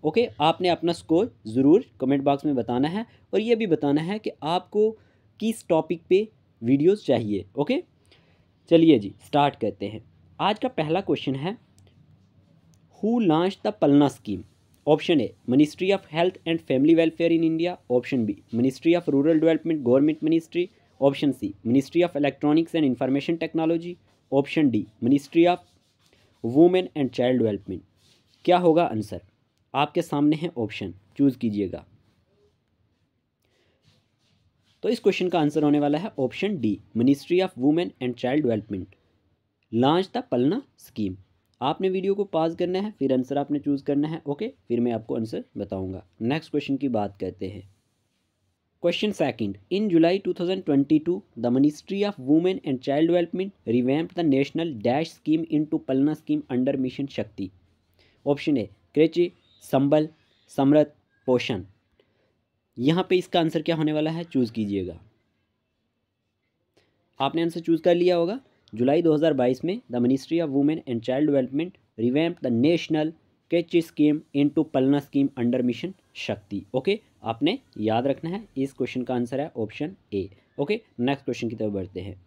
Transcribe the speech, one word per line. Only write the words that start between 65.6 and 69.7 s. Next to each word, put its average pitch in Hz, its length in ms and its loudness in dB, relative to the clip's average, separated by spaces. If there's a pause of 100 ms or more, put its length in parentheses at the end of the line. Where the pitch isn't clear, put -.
आपने 139 220 -2
आंसर 170 180 -4
चूज़ 165 220 0
कर 175 120 4
लिया 175 220 2
होगा। 175 220 -2 (340)
जुलाई 135 300 2
दो 160 120 4
हज़ार 151 200 2
बाईस 127 300 0
में 196 160 -6 (120)